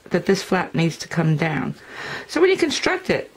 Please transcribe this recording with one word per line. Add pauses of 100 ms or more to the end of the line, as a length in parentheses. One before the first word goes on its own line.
that
this
flap
needs
to
come
down. (520)
So
when
you
construct
it,